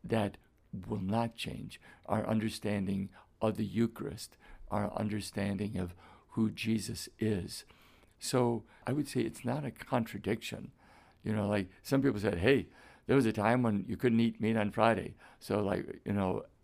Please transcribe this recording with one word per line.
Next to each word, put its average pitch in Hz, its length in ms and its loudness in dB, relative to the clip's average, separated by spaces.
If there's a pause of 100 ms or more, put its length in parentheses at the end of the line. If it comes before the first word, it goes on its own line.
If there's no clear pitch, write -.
that 107 340 0 (500)
will 117 140 -2
not 113 340 -2
change. - 460 -10 (240)
Our - 220 0
understanding 101 800 -2 (320)
of 110 160 2
the 110 80 -2
Eucharist, - 720 -4 (320)
our 101 260 0
understanding 101 840 -4
of 90 160 -6 (380)
who 110 180 2
Jesus 110 680 -4
is. 107 480 -2 (540)
So 120 460 0 (200)
I 127 80 -2
would 151 140 -2
say 123 140 0
it's 113 220 -4
not 139 220 -2
a 117 60 -6
contradiction. - 1000 -4 (520)
You 107 100 -2
know, 104 140 0
like, 101 200 2 (140)
some 135 220 2
people 110 160 2
said, 101 180 2
"Hey, 110 300 4 (400)
there 127 80 4
was 135 100 6
a 110 80 4
time 113 300 4
when 101 240 2
you 113 100 -4
couldn't 117 220 4
eat 117 200 2
meat 110 160 2
on 104 140 2
Friday." 110 460 2 (240)
So, 104 220 0
like, 98 440 -2
you - 80 0
know 98 300 2 (200)